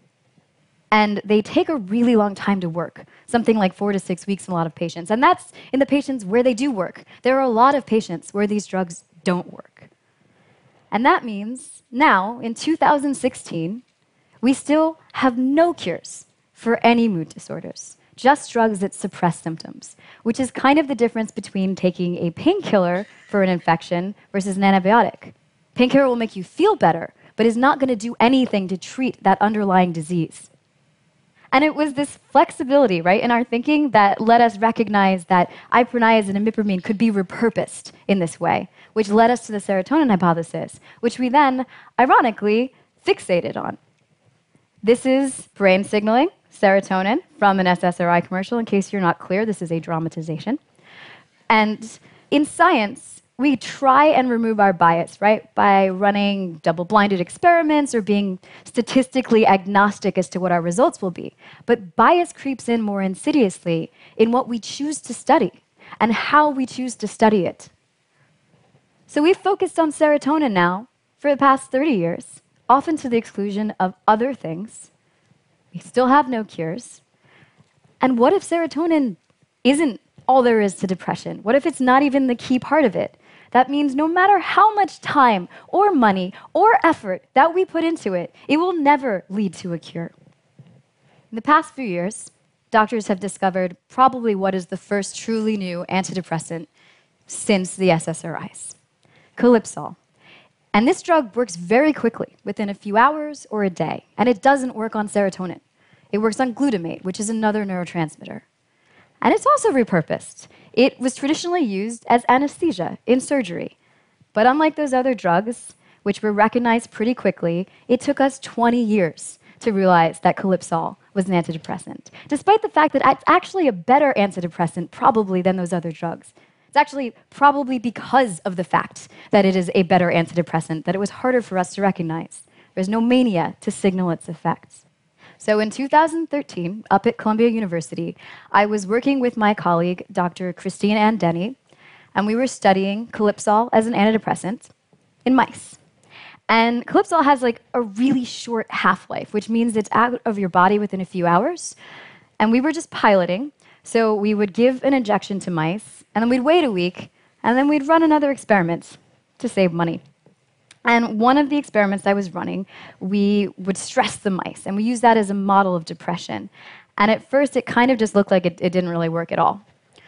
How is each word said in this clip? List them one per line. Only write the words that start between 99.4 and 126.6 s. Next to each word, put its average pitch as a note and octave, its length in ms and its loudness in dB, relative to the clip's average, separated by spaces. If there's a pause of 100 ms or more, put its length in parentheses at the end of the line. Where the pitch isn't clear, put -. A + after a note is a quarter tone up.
And G#3+ 160 2
this F#4 140 0
drug D4+ 340 -2
works A#3 200 -4
very A3 360 0
quickly, - 520 -4
within G3+ 260 -6
a G3 60 -8
few G#3 220 -4
hours D4+ 520 0
or G#3 140 -4
a F#3+ 80 0
day, D#3+ 340 -6 (100)
and A3+ 140 0
it G#3 140 -2
doesn't C4 320 2
work A3 200 -8
on G#3 140 -4
serotonin. F#3+ 520 -4 (500)
It G3+ 80 -2
works G#3+ 200 -2
on B3+ 140 -2
glutamate, G#3+ 500 -4
which F#3 160 -8
is G#3+ 120 -6
another G#3+ 340 -2
neurotransmitter. F3 760 -8 (800)
And C#4+ 120 4
it's A4 140 0
also C5+ 240 2
repurposed. - 760 -2 (240)
It - 260 2
was B3 160 -4
traditionally F4 460 -4
used A3 480 -4
as A#3+ 220 0
anesthesia C4+ 760 -2
in B3+ 140 2
surgery. B3 580 -6 (540)
But A3 160 2
unlike D4+ 300 2
those C#4+ 160 -4
other B3+ 200 0
drugs, G3+ 600 -4 (300)
which G3+ 180 -4
were G#3+ 100 -2
recognized A3+ 600 0
pretty A3+ 220 -2
quickly, F3+ 540 -2 (220)
it B3 100 2
took C#4 220 -2
us C4+ 180 0
twenty A#3+ 420 0
years G#3 580 -2 (200)
to A3 140 -2
realize F3+ 480 4
that F3 160 2
Calypsol F3 580 -4 (180)
was F#3 140 -2
an F#3+ 60 -2
antidepressant, - 720 -6 (240)
despite G4 320 2
the - 80 -6
fact D4+ 240 2
that C4+ 120 2
it's - 220 2
actually F4+ 400 2
a A3+ 60 0
better B3+ 420 2
antidepressant F3 760 -4
probably G3 500 0
than F#3 160 0
those F3+ 160 -6
other E3+ 180 -4
drugs. - 420 -10 (360)